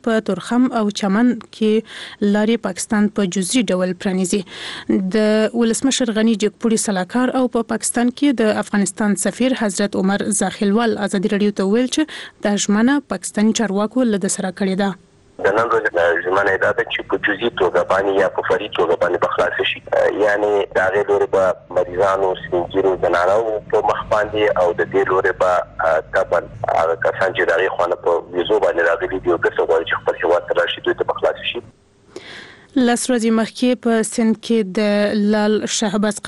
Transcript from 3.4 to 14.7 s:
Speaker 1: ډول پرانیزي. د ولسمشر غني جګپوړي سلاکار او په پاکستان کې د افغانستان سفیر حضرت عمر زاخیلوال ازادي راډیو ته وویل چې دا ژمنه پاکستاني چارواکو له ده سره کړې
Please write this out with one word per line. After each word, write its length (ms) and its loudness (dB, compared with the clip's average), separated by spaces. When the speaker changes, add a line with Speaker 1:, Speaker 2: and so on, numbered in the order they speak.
Speaker 1:
ډول 400 0
پرانیزي. 380 0
د 460 2
ولسمشر 580 0
غني 160 4
جګپوړي 500 0
سلاکار 560 -2
او 20 2
په 160 -2
پاکستان 400 -2
کې 300 0
د 220 2
افغانستان 600 0
سفیر 380 0
حضرت 400 -2
عمر 240 0
زاخیلوال 560 0
ازادي 360 -2
راډیو 220 0
ته 140 0
وویل 260 0
چې 500 -6
دا 80 2
ژمنه 340 4
پاکستاني 480 0
چارواکو 500 0
له 140 -2
ده 100 -2
سره 240 -6
کړې 240 0